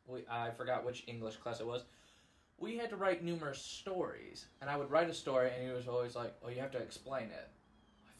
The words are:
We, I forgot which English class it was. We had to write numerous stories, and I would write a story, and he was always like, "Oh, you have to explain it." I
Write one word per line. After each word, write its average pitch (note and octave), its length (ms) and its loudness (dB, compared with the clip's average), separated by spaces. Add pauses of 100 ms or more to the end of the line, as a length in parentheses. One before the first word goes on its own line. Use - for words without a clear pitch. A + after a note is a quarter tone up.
We, B2 220 -6
I A#2 220 0
forgot A#2+ 340 0
which B2 220 -2
English A2+ 300 -6
class A#2 240 -4
it A2+ 60 -4
was. B2 180 -2 (760)
We A3 180 -4
had A#3 140 -2
to G#3 60 -4
write F3+ 260 4
numerous D#3+ 400 -2
stories, - 840 -4 (140)
and C#3 80 -4
I C#3+ 80 2
would C3+ 140 0
write E3 180 8
a D#3+ 60 -2
story, B2+ 400 6
and B2+ 120 -2
he B2+ 60 -2
was B2 160 -4
always B2 280 2
like, A#2 260 -2
"Oh, A#2+ 60 -8
you B2 120 -4
have C3+ 120 -4
to C3 60 -2
explain A#2 520 -4
it." - 180 -10 (580)
I - 140 -20